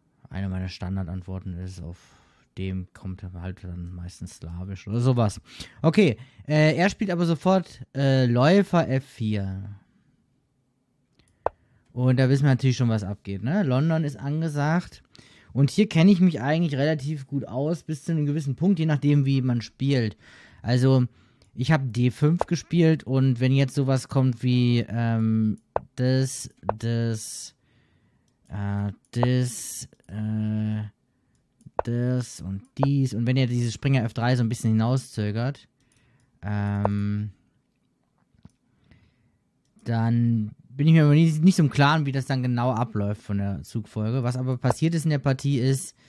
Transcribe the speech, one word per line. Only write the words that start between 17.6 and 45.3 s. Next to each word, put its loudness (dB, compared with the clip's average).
bis -8
zu -2
einem 0
gewissen -2
Punkt, 2
je 0
nachdem, 2
wie 2
man 0
spielt. -2
Also, 4
ich 0
hab 0
D 2
fünf 2
gespielt 2
und 2
wenn 4
jetzt 2
sowas 0
kommt 0
wie, 2
ähm, 0
das, -2
das, -4
äh, -4
das, -4
äh, -4
das -4
und -8
dies. 0
Und -2
wenn 0
er 0
dieses -2
Springer -2
F -8
drei 0
so 0
ein 0
bisschen -2
hinauszögert, -2
ähm, -2
dann 0
bin -2
ich 8
mir 8
aber 6
nicht, 4
nicht 6
so 4
im 2
Klaren, 2
wie -2
das -4
dann -2
genau 0
abläuft -2
von -4
der -4
Zugfolge. -4
Was -4
aber -2
passiert 0
ist -4
in -2
der 0
Partie -2